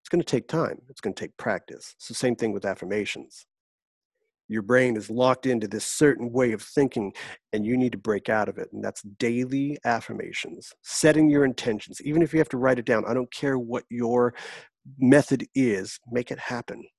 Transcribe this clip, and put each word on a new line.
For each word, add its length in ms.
It's 80
gonna 160
take 240
time. 400
It's 120
gonna 140
take 220
practice. 600
It's 120
the 60
same 220
thing 160
with 120
affirmations. 800
Your 120
brain 340
is 140
locked 340
into 240
this 160
certain 480
way 200
of 100
thinking, 500
and 140
you 100
need 160
to 60
break 320
out 180
of 80
it. 160
And 100
that's 200
daily 840
affirmations, 880
setting 460
your 160
intentions. 560
Even 220
if 100
you 60
have 120
to 60
write 220
it 80
down, 180
"I 80
don't 180
care 280
what 320
your 440
method 580
is," 460
make 200
it 80
happen. 500